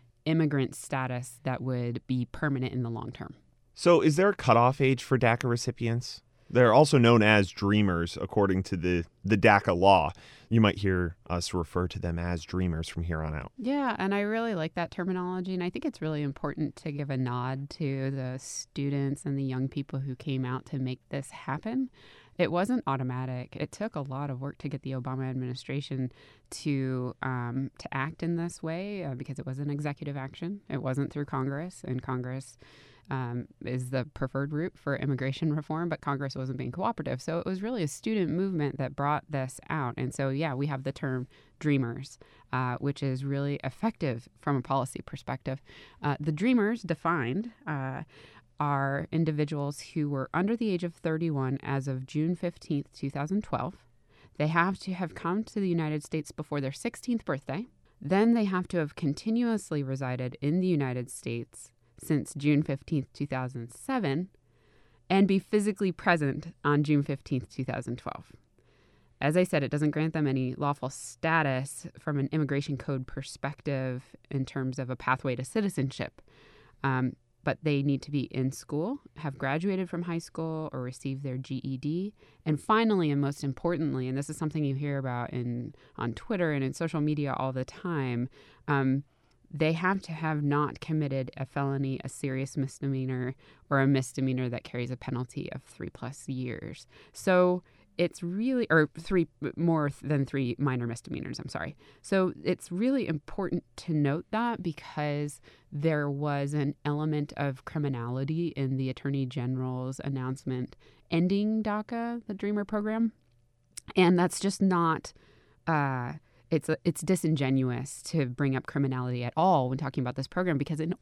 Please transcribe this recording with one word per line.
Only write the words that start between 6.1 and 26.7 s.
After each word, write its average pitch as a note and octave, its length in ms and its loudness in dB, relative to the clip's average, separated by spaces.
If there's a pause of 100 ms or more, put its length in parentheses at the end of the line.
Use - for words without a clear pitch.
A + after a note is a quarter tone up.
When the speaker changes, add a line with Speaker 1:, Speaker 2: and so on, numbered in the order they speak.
Speaker 2:
They're A#2 240 8
also D3 240 10
known A#2 260 10
as G#2 260 8
dreamers, G2 720 2
according G2 440 2
to - 120 -4
the, F2 300 2 (180)
the G2+ 140 4
daca G2+ 360 8
law. F2 380 8 (380)
You A2+ 100 6
might G2+ 200 6
hear F2+ 360 0 (140)
us F2+ 240 -2
refer F2+ 340 0
to - 100 -6
them E2+ 220 -2
as F2 240 -4
dreamers E2+ 460 -2
from E2+ 140 -6
here E2 180 -2
on D#2 120 -4
out. - 240 -8
Speaker 1:
Yeah, C4 400 -2
and G3 160 0
I G3+ 60 0
really A3 340 -2
like E3 200 -2
that E3+ 180 -4
terminology, F#3 640 -4
and F3+ 100 -2
I F3 60 0
think C4 160 -8
it's C#4 160 -4
really D#3 200 -2
important C#3+ 540 -4
to - 160 -8
give C#3+ 180 -6
a C#3 60 -2
nod C3 540 -2
to C3+ 420 -2
the C3 260 -4
students C#3 840 -2
and C#3 160 -2
the C3+ 60 -2
young C3 240 -2
people C#3 300 -6
who C3+ 140 -4
came C3 300 -4
out B2+ 220 -4
to - 120 -8
make B2+ 300 -4
this C#3+ 220 -6
happen. A#3 600 -4 (480)
It D#3 140 2
wasn't F#3+ 340 0
automatic. B2+ 720 -2
It - 140 -4
took G#3+ 240 -6
a D3+ 60 -4
lot C#3 280 -6
of B2+ 120 -6
work C#3 160 -8
to - 100 -10
get C3+ 140 -6
the C3 100 -8
Obama C3 380 -4
administration C3 840 -4 (380)
to, C3 720 -2